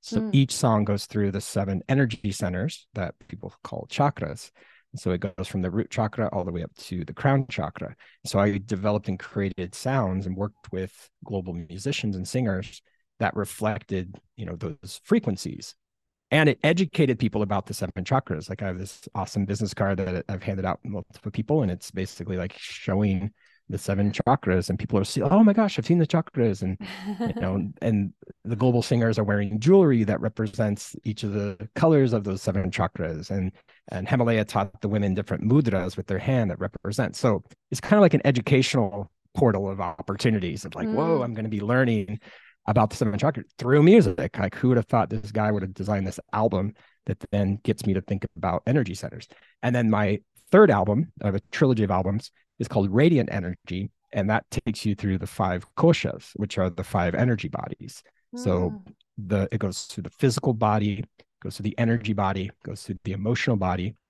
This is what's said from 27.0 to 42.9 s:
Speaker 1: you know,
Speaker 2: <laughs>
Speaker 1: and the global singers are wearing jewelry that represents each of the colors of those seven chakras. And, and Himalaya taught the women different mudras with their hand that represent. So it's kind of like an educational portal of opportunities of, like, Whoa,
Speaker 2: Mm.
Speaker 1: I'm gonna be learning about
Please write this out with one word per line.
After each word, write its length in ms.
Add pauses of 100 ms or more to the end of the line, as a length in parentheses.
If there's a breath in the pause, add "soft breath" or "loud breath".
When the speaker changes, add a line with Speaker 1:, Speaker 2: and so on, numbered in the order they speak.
Speaker 1:
you 200
know, 360
Speaker 2:
<laughs> 60
Speaker 1:
and 300 (320)
the 120
global 240
singers 380
are 60
wearing 360
jewelry 440
that 160
represents 760 (100)
each 200
of 80
the 420
colors 380
of 120
those 180
seven 280
chakras. 600
And, 220 (360 soft breath)
and 200
Himalaya 360
taught 360
the 80
women 260
different 300
mudras 520
with 100
their 120
hand 320
that 100
represent. 560
So 260 (280)
it's 100
kind 140
of 80
like 120
an 100
educational 840 (240)
portal 340
of 120
opportunities 840
of, 100
like, 140
Whoa, 300
Speaker 2:
Mm. 60
Speaker 1:
I'm 100
gonna 140
be 120
learning 600 (500 loud breath)
about 200